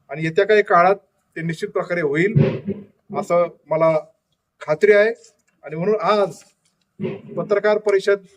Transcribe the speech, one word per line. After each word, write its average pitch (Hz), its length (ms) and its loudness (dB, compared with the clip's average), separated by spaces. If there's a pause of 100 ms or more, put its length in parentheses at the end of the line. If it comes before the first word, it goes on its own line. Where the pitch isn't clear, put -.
आणि 151 140 -8
येत्या 165 220 0
काही 208 160 4
काळात 196 340 4 (400)
ते 165 60 -10
निश्चित 165 280 -6
प्रकारे 175 320 -4
होईल, 170 320 0 (840)
असं 170 280 0 (220)
मला 160 300 2 (600)
खात्री 156 300 2
आहे. 208 180 4 (540)
आणि 147 120 -14
म्हणून 196 200 -2
आज 190 420 0 (1000)
पत्रकार 202 400 0
परिषद 196 420 0 (180)